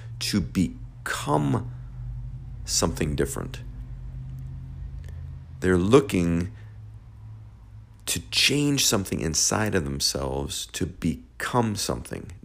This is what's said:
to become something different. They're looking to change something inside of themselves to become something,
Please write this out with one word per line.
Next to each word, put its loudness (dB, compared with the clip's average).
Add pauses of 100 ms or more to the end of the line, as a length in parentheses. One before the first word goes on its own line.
(200)
to 2
become 0 (920)
something 2
different. -2 (2000)
They're 8
looking 6 (1600)
to 0 (100)
change 4
something 2
inside 2
of 4
themselves -2
to -2
become 0
something, -4 (140)